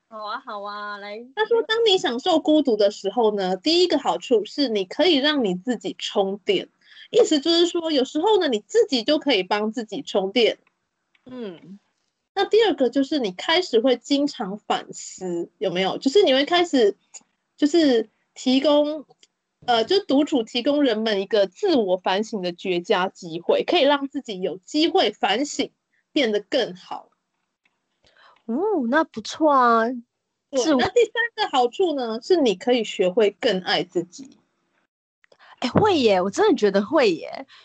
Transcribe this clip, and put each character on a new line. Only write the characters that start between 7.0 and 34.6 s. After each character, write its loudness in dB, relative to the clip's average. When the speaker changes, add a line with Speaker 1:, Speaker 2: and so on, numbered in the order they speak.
Speaker 2:
意 2
思 2
就 -2
是 4
说， -4
有 0
时 -4
候 2
呢， 0
你 -2
自 0
己 -2
就 2
可 -2
以 2
帮 -2
自 -8
己 -10
充 -2
电。 2
Speaker 1:
嗯。 -16
Speaker 2:
那 -2
第 4
二 2
个 0
就 0
是 -4
你 -4
开 0
始 0
会 2
经 -2
常 -8
反 -6
思， -10
有 -4
没 -2
有？ -2
就 -2
是 6
你 4
会 2
开 0
始， 2
就 0
是 2
提 0
供， 0
呃， 2
就 0
独 0
处 -2
提 -6
供 0
人 0
们 -2
一 -6
个 2
自 0
我 0
反 -2
省 -8
的 -6
绝 -4
佳 0
机 -12
会， 0
可 0
以 2
让 2
自 -12
己 -10
有 -6
机 -2
会 0
反 -2
省， -6
变 0
得 -2
更 -4
好。 -16
Speaker 1:
哦， -4
那 2
不 -12
错 0
啊。 4
Speaker 2:
对， -2
Speaker 1:
自 2
我 4
Speaker 2:
那 2
第 2
三 -2
个 -2
好 2
处 -2
呢， -4
是 2
你 2
可 0
以 2
学 -2
会 2
更 0
爱 -2
自 -4
己。 -20